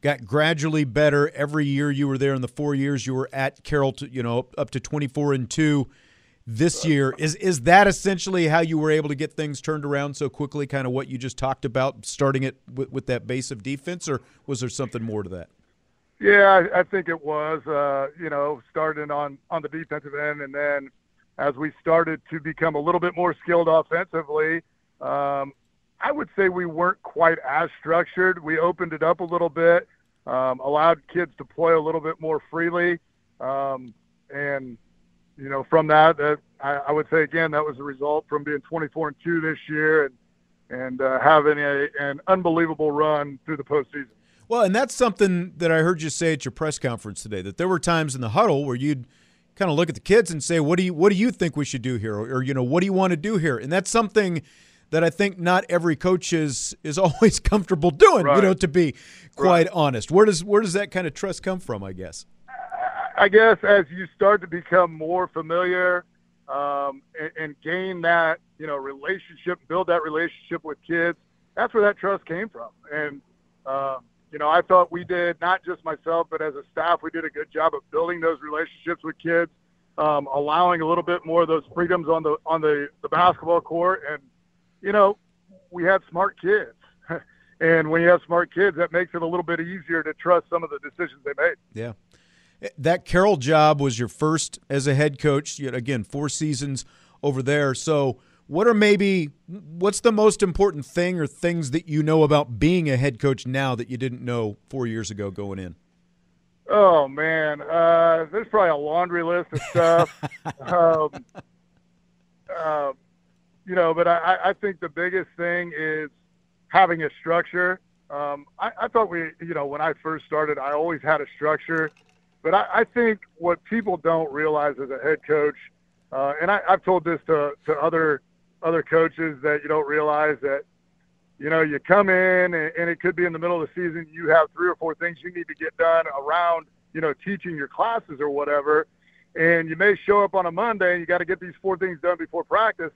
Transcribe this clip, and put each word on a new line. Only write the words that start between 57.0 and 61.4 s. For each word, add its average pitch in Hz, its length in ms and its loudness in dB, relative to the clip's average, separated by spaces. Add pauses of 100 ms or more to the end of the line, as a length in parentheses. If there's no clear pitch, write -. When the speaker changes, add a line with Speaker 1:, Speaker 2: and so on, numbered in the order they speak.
Speaker 1:
comfortable 175 500 2
doing, 190 360 8
you 143 60 4
Speaker 2:
Right. 196 100 6
Speaker 1:
know, 190 120 4
to 185 140 -2
be 151 260 2 (420)
quite 175 300 6
Speaker 2:
Right. - 60 -6
Speaker 1:
honest. 143 380 0
Where 190 160 8
does, 175 180 0
where 202 180 2
does 185 100 -4
that 202 180 -2
kind 180 160 -4
of 143 80 -8
trust - 280 -8